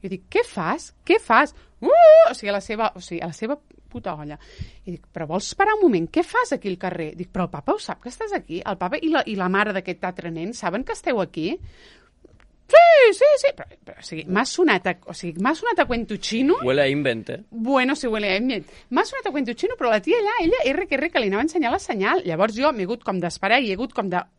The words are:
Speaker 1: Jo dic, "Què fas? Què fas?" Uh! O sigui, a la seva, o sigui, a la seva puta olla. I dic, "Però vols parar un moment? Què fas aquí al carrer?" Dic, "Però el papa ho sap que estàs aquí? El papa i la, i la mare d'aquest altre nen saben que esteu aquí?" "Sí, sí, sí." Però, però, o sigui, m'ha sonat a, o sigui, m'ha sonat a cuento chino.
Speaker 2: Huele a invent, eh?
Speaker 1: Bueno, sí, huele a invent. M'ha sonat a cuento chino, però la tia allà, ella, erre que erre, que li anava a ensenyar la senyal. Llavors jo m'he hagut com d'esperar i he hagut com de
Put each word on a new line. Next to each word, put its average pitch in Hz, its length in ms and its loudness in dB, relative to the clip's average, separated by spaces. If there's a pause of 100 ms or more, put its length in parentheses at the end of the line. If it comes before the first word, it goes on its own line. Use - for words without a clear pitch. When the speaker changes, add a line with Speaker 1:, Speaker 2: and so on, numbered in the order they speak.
Speaker 1:
Jo 196 60 -12
dic, 185 220 -10
"Què 466 160 0
fas? 202 500 -6 (100)
Què 440 140 2
fas?" 269 340 2 (280)
Uh! - 80 -2 (400)
O 294 40 -4
sigui, 214 140 -10
a 202 60 -2
la 196 80 -4
seva, 214 340 -4
o 180 60 -18
sigui, 170 200 -10
a 175 60 -6
la 165 60 -8
seva 277 260 -6 (300)
puta 190 260 -10
olla. 147 240 -12 (460)
I 180 60 -12
dic, - 220 -14
"Però 165 140 -8
vols 180 280 -4
parar 403 180 0
un 427 80 -2
moment? 185 280 2
Què 339 140 -2
fas 466 300 -2
aquí 202 160 -6
al 180 80 -6
carrer?" 165 400 -8
Dic, 175 160 -10
"Però 180 100 -2
el 170 60 -4
papa 165 240 -6
ho 427 60 -4
sap - 220 -12
que - 80 -14
estàs 415 240 -10
aquí? 180 320 -8
El 196 120 -6
papa 190 240 -4
i 320 80 -2
la, 302 160 0
i 220 100 -6
la 180 140 -2
mare 202 240 0
d'aquest 180 320 -8
altre 180 260 -8
nen 170 220 -8
saben 208 320 -6
que 453 80 -10
esteu 262 260 -4
aquí?" 180 400 -6 (1080)
"Sí, 605 460 10
sí, 523 120 2 (120)
sí." 554 180 0
Però, - 100 -14 (180)
però, - 160 -20
o - 40 -20
sigui, 160 220 -12
m'ha 202 200 0
sonat 240 420 2
a, 180 100 -2 (100)
o - 60 -16
sigui, 170 280 -10
m'ha 262 140 0
sonat 466 240 -2
a 294 60 4
cuento 233 320 -6
chino. 262 460 0
Speaker 2:
Huele 131 200 2
a 135 40 4
invent, 135 440 -2
eh? 180 180 -12
Speaker 1:
Bueno, 254 460 0
sí, 254 120 -6
huele 214 240 -2
a 190 60 0
invent. 226 300 -4 (240)
M'ha 320 140 0
sonat 494 220 -8
a 339 40 -4
cuento 254 220 -4
chino, 440 240 -4
però 247 120 -2
la 214 100 2
tia 320 180 0
allà, 427 280 -2
ella, 427 200 2
erre 311 220 -2
que 285 80 -2
erre, 302 140 -2
que 339 100 0
li 220 80 0
anava 196 140 -2
a 302 60 0
ensenyar 294 240 -2
la 381 80 -2
senyal. 226 460 -2
Llavors 190 300 -2
jo 277 160 2
m'he 214 120 -4
hagut 233 200 -6
com 190 160 -4
d'esperar 196 420 0
i 226 100 -4
he - 20 -2
hagut 233 200 -6
com 202 160 -4
de 175 120 -2 (180)